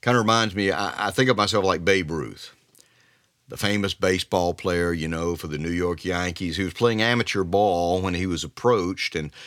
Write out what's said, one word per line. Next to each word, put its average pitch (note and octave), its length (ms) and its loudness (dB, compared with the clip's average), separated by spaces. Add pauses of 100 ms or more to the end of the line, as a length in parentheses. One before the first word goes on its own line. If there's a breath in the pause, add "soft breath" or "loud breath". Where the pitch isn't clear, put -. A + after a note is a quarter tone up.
Kinda B2 160 4
reminds A2 340 2
me, G2 180 0
I, G2 360 -2
I - 20 0
think B2+ 220 2
of G#2+ 60 2
myself G2+ 280 2
like E2+ 180 2
Babe F#2 280 2
Ruth, C2 400 -8 (960 soft breath)
the - 100 -12
famous G2+ 360 0
baseball F2+ 640 0
player, F2 360 0
you D#2+ 160 -2
know, E2 280 -2
for E2 100 -12
the D2+ 140 -6
New D#2+ 100 -4
York F2 340 -2
Yankees, F2+ 540 -4
who G2 60 -2
was F2 100 -4
playing A#2 260 2
amateur A2+ 440 2
ball F2+ 580 2
when F#2 140 0
he F2+ 100 -2
was E2+ 180 -2
approached F#2+ 720 -2
and, D#2 140 -4 (180 loud breath)